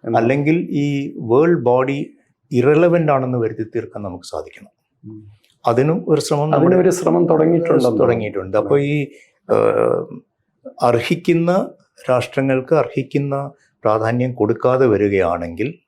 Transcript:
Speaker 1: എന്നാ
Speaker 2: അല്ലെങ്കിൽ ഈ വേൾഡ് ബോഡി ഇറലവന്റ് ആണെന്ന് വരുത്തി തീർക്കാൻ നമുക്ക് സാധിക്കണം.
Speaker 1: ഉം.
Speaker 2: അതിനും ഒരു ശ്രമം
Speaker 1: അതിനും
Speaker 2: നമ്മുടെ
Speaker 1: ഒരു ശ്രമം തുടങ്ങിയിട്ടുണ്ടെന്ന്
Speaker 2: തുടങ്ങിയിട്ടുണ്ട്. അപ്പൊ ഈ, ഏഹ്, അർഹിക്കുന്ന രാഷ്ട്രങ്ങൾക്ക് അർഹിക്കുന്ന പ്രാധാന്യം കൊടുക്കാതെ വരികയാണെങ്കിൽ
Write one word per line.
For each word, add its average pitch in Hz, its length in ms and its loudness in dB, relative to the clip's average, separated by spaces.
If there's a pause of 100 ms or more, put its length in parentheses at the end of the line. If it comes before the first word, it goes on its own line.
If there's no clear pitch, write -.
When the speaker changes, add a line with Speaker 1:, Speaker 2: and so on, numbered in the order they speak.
Speaker 1:
എന്നാ 117 140 0
Speaker 2:
അല്ലെങ്കിൽ 139 360 2
ഈ 143 600 -4
വേൾഡ് 147 420 2
ബോഡി 131 540 0 (380)
ഇറലവന്റ് 156 600 4
ആണെന്ന് 127 260 0
വരുത്തി 110 260 -4
തീർക്കാൻ 104 400 -8
നമുക്ക് 90 200 -12
സാധിക്കണം. - 460 -14 (360)
Speaker 1:
ഉം. 107 220 -18 (400)
Speaker 2:
അതിനും 143 400 2
ഒരു 156 140 2
ശ്രമം 147 200 -2
Speaker 1:
അതിനും 156 180 0
Speaker 2:
നമ്മുടെ 175 160 4
Speaker 1:
ഒരു 180 140 4
ശ്രമം 170 380 0
തുടങ്ങിയിട്ടുണ്ടെന്ന് 160 720 2
Speaker 2:
തുടങ്ങിയിട്ടുണ്ട്. 104 580 -2
അപ്പൊ 104 220 0
ഈ, 143 280 -2 (440)
ഏഹ്, - 680 0 (600)
അർഹിക്കുന്ന 170 880 0 (400)
രാഷ്ട്രങ്ങൾക്ക് 131 680 0
അർഹിക്കുന്ന 139 800 -4
പ്രാധാന്യം 113 760 -2
കൊടുക്കാതെ 127 520 0
വരികയാണെങ്കിൽ 98 880 0 (140)